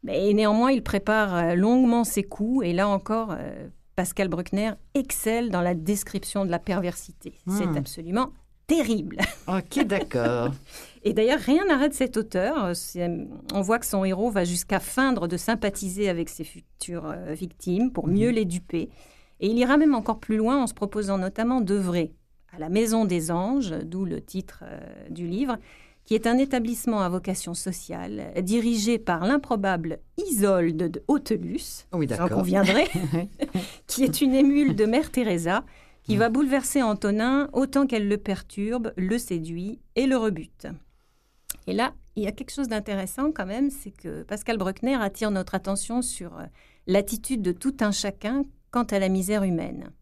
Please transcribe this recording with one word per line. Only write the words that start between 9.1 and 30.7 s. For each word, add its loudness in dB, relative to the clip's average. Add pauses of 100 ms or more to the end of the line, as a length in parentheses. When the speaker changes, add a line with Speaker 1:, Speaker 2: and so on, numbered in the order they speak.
Speaker 1:
<laughs> 2 (200)
Speaker 2:
Ok, 0
d'accord. 0 (480)
Speaker 1:
Et 2
d'ailleurs, 4
rien 2
n'arrête 4
cet -2
auteur. 0
C'est, -4 (420)
on 2
voit 2
que -4
son 0
héros 0
va 2
jusqu'à -2
feindre 0
de -2
sympathiser -2
avec -2
ses -10
futures, -12 (100)
euh, -8
victimes -2
pour -2
mieux 4
Speaker 2:
Mhm. 2
Speaker 1:
les 2
duper. -4 (520)
Et 0
il 2
ira 6
même 6
encore -2
plus -2
loin 4
en 2
se -4
proposant -2
notamment 0
d'œuvrer 0 (420)
à -14
la -6
Maison 2
des 0
Anges, 0 (100)
d'où -4
le -6
titre, -10
euh, -14 (300)
du -8
livre, -2 (480)
qui 2
est 2
un 4
établissement 0
à 2
vocation -4
sociale, -8 (100)
dirigé 2
par 0
l'improbable 0 (180)
Isolde 2